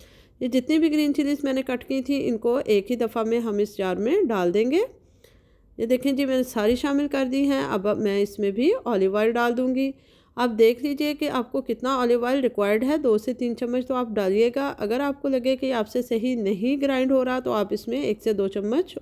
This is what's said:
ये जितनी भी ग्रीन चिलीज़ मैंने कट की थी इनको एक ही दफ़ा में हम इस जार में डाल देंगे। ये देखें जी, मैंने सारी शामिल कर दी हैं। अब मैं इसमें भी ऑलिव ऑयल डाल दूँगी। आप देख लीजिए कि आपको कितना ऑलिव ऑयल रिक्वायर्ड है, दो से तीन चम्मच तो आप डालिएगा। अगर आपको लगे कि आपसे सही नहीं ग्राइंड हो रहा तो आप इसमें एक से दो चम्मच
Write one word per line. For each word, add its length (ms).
ये 80
जितनी 300
भी 100
ग्रीन 240
चिलीज़ 320
मैंने 180
कट 200
की 200
थी 160
इनको 420
एक 280
ही 80
दफ़ा 260
में 160
हम 200
इस 180
जार 200
में 300
डाल 240
देंगे। 320
ये 80
देखें 300
जी, 100
मैंने 200
सारी 300
शामिल 340
कर 180
दी 180
हैं। 180
अब 240
मैं 220
इसमें 340
भी 200
ऑलिव 440
ऑयल 160
डाल 200
दूँगी। 400
आप 140
देख 320
लीजिए 300
कि 160
आपको 340
कितना 340
ऑलिव 280
ऑयल 160
रिक्वायर्ड 420
है, 160
दो 200
से 160
तीन 200
चम्मच 320
तो 80
आप 180
डालिएगा। 560
अगर 340
आपको 260
लगे 260
कि 180
आपसे 300
सही 340
नहीं 440
ग्राइंड 300
हो 120
रहा 180
तो 120
आप 200
इसमें 260
एक 240
से 120
दो 140
चम्मच 520